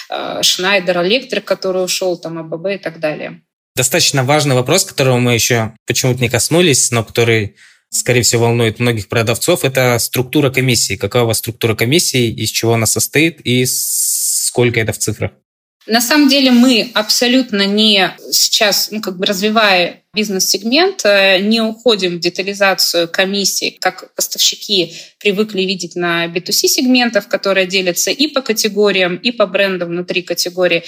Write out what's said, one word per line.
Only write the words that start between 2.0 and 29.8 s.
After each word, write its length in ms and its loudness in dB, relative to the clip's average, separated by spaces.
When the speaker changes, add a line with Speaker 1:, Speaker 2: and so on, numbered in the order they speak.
Speaker 1:
там, 200 -10
А 60 -10
Б 140 -10
Б 160 -4
и 40 -10
так 220 -10
далее. 400 -6
Speaker 2:
Достаточно 480 0
важный 320 2
вопрос, 300 2
которого 340 0
мы 140 2
еще 400 0
почему-то 340 0
не 80 0
коснулись, 640 2
но 100 0
который, 540 0
скорее 320 0
всего, 220 2
волнует 340 0
многих 300 -2
продавцов, 560 0
это 340 2
структура 520 0
комиссии. 440 0
Какая 280 0
у 40 2
вас 120 0
структура 360 -2
комиссии, 560 0
из 200 -4
чего 240 0
она 120 0
состоит 580 0
и 220 2
сколько 1120 -2
это 140 -2
в 60 -8
цифрах? 320 -4
Speaker 1:
На 140 2
самом 280 4
деле 220 4
мы 440 4
абсолютно 720 0
не 500 2
сейчас, 600 0
ну, 120 -6
как 160 -8
бы 80 -2
развивая 720 0
бизнес-сегмент, 920 0
э, 360 4
не 200 2
уходим 560 0
в 40 -8
детализацию 840 0
комиссий, 760 -2
как 320 -6
поставщики 800 -2
привыкли 420 0
видеть 340 -4
на 340 -2
би 120 -6
ту 120 -6
си 160 0
сегментах, 600 2
которые 380 0
делятся 440 -2
и 180 0
по 120 -2
категориям, 760 0
и 140 -4
по 160 0
брендам 440 -2